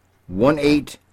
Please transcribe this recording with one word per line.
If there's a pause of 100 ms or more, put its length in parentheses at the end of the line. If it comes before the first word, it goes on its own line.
(280)
one
eight (160)